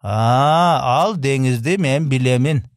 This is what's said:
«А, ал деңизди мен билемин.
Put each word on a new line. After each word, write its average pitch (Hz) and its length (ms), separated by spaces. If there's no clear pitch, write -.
«А, 131 1000
ал 214 120
деңизди 135 600
мен 147 320
билемин. 127 560